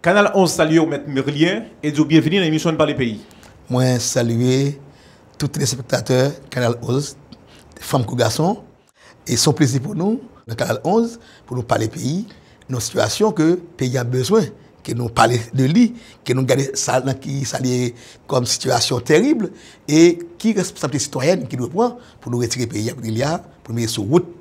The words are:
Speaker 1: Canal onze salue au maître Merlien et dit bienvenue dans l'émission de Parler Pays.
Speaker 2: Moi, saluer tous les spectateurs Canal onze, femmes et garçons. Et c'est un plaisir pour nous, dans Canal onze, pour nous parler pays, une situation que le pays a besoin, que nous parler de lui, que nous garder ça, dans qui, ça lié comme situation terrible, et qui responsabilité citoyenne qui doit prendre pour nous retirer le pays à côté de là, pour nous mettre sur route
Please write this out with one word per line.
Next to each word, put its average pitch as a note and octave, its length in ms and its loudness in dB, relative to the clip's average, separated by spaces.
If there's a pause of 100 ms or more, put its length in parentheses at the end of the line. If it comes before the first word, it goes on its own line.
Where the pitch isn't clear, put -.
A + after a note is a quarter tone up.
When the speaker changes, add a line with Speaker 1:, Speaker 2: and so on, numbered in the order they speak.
Speaker 1:
Canal G3+ 300 4
onze F#3 180 4
salue D#3+ 240 2
au D#3 80 6
maître C#3+ 240 -4
Merlien D3 540 0 (200)
et D3+ 80 -2
dit D3 140 2
bienvenue D#3 320 4
dans G3 60 2
l'émission D#3 280 0
de D#3 60 -2
Parler D3 180 2
Pays. A#2 260 -2 (500)
Speaker 2:
Moi, B2+ 280 2
saluer B2+ 800 0 (600)
tous C#3 100 -4 (100)
les C#3+ 60 -2
spectateurs B2+ 640 0 (200)
Canal A#2+ 320 0
onze, C3+ 340 -4 (640)
femmes C3 320 -2
et - 20 -8
garçons. C#3 440 0 (680)
Et B2 120 -2
c'est - 100 4
un D3 60 4
plaisir C3 260 2
pour G#2+ 140 -8
nous, G3+ 260 -2 (260)
dans A2+ 80 -12
Canal A#2 300 -2
onze, A3+ 340 0 (280)
pour B2 100 -8
nous B2 60 -4
parler A2+ 260 0
pays, E3+ 380 -4 (420)
une B2+ 120 -4
situation A#2 520 0
que D#3 100 0
le E3+ 140 4
pays C3 400 -6
a A#2+ 80 -2
besoin, B2+ 380 2 (400)
que - 100 -8
nous A#2+ 160 -4
parler A#2 320 2 (140)
de C3 100 2
lui, G#3 300 4 (280)
que B2 120 -2
nous C3 100 0
garder C#3 300 0
ça, - 260 0
dans C3 140 -2
qui, C#3 320 -6
ça C3 120 -8
lié B2 360 -2 (320)
comme B2+ 180 0
situation B2 560 -2
terrible, G3+ 520 2 (360)
et E3 300 6 (180)
qui A3 160 0
responsabilité C#3+ 500 -4
citoyenne E3 460 -2
qui C3+ 80 -8
doit B2 140 -4
prendre A#3 260 -2 (240)
pour A#2 100 -12
nous A#2+ 100 -2
retirer A#2+ 260 -4
le G#2+ 40 -10
pays A2 200 -4
à - 20 -12
côté A#2+ 180 -10
de A2 100 -2
là, D3+ 220 -2 (200)
pour A#2+ 100 -12
nous A#2 80 -4
mettre A2+ 100 -2
sur G#2+ 120 -6
route E3+ 240 2 (140)